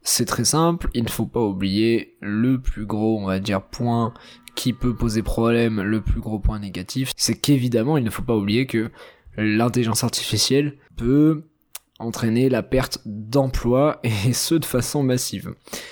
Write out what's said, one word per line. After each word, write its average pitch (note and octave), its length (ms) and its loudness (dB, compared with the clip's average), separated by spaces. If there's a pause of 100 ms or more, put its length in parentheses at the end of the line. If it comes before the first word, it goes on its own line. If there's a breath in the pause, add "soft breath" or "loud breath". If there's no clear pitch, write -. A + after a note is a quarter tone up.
c'est - 240 0
très - 180 -2
simple, E3+ 500 2
il A#2+ 100 0
ne G#2 40 -2
faut A2 180 -2
pas - 140 -4
oublier G#2 800 0
le A#2 400 0
plus G#2+ 260 -4
gros, A2 320 0
on G2 80 -4
va F#2+ 120 0
dire, G2 240 -2
point A#2 500 -2 (420 loud breath)
qui - 180 -2
peut B2 220 -2
poser A2+ 280 0
problème, A2+ 580 2
le G#2 220 0
plus - 180 0
gros G#2+ 180 -6
point G#2+ 200 0
négatif, G2+ 580 -6
c'est - 200 0
qu'évidemment, B2 600 2
il C3 80 2
ne A2 60 -2
faut G2 120 -6
pas A#2 140 0
oublier G#2 300 2
que A2+ 240 -2 (460 loud breath)
l'intelligence A2+ 680 0
artificielle C3+ 720 0 (200 soft breath)
peut D3+ 480 2 (540)
entraîner A#2 500 0
la A#2+ 140 2
perte - 440 -2
d'emplois, B2 920 0
<laughs> - 40 -12
et A2 280 0
ce - 220 0
de D#3+ 100 2
façon - 380 -2
massive. B2 520 -2 (380 loud breath)